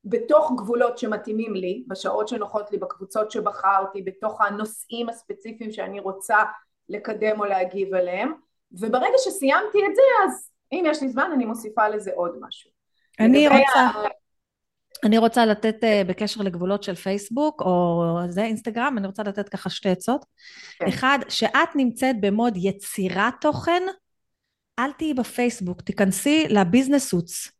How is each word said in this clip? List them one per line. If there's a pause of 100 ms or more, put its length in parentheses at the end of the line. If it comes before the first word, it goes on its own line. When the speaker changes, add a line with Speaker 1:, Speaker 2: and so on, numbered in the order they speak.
Speaker 1:
בתוך
גבולות
שמתאימים
לי,
בשעות
שנוחות
לי,
בקבוצות
שבחרתי,
בתוך
הנושאים
הספציפיים
שאני
רוצה (520)
לקדם
או
להגיב
עליהם, (400)
וברגע
שסיימתי (120)
את
זה, (220)
אז (220)
אם
יש
לי
זמן,
אני
מוסיפה
לזה
עוד
משהו. (500)
Speaker 2:
אני
Speaker 1:
לגבי
Speaker 2:
רוצה,
Speaker 1:
ה- (1000)
Speaker 2:
אני
רוצה
לתת,
אה,
בקשר
לגבולות
של
פייסבוק,
או (100)
זה,
אינסטגרם,
אני
רוצה
לתת
ככה
שתי
עצות. (540)
Speaker 1:
כן.
Speaker 2:
אחד, (100)
שאת
נמצאת
במוד
יצירת
תוכן, (960)
אל
תהיי
בפייסבוק,
תיכנסי
לביזנס
סוץ. (120)